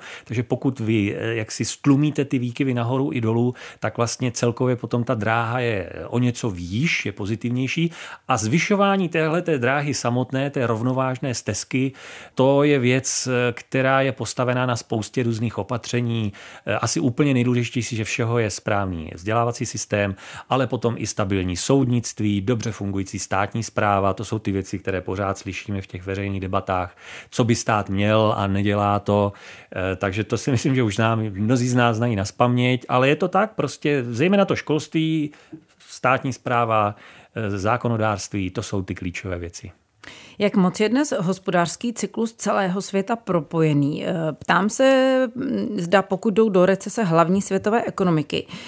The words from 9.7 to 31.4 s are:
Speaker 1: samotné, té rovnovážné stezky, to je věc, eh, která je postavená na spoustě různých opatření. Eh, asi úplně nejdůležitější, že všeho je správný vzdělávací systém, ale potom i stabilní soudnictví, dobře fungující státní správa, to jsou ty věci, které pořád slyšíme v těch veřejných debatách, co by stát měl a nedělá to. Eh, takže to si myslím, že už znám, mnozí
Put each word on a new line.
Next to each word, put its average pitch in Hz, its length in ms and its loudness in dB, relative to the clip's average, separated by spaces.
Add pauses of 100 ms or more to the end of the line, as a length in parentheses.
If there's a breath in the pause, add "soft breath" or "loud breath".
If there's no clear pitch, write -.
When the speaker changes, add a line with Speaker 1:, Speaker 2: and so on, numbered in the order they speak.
Speaker 1:
samotné, 127 560 -2
té 135 180 0
rovnovážné 127 640 -2
stezky, 131 580 -4 (440 loud breath)
to 139 280 6
je 147 160 4
věc, 127 480 0
eh, 123 260 0
která 135 480 2
je 135 100 2
postavená 123 540 -2
na 123 100 0
spoustě 113 480 -2
různých 117 340 -2
opatření. 113 760 -2 (320 loud breath)
Eh, 104 100 -2
asi - 240 -2
úplně 143 340 2
nejdůležitější, 120 640 0
že 110 80 -2
všeho 117 360 -2
je 110 100 0
správný 92 640 -4
vzdělávací 117 500 -2
systém, 101 500 -2 (340 loud breath)
ale 127 180 2
potom 113 300 -2
i 107 180 -4
stabilní 95 400 0
soudnictví, 117 840 2
dobře 110 300 -2
fungující 98 480 -6
státní 104 440 -2
správa, 101 500 2
to 107 120 -8
jsou 110 140 -4
ty 104 120 -4
věci, 98 280 -4
které 92 220 -4
pořád 95 360 -4
slyšíme 98 440 -8
v - 60 -14
těch 90 180 -14
veřejných 98 360 -4
debatách, 92 560 -2 (320 loud breath)
co - 140 0
by 117 120 4
stát 104 340 0
měl 107 480 4
a 101 100 0
nedělá 101 520 2
to. 101 340 2 (420 loud breath)
Eh, 95 200 -2
takže 101 280 -2
to 110 140 -2
si - 140 -2
myslím, 131 240 2
že 127 80 2
už 101 120 0
znám, 113 240 2 (100)
mnozí 113 380 0